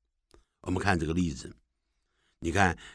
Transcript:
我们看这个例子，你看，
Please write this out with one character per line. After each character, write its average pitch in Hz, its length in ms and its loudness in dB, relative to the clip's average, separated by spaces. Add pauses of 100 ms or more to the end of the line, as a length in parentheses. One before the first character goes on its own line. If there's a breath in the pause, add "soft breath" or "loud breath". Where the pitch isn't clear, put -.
(600)
我 - 100 -6
们 90 100 0
看 95 180 2
这 78 80 -2
个 80 80 -2
例 87 180 0
子， 65 240 -14 (840)
你 85 120 -2
看， 92 240 4 (180 loud breath)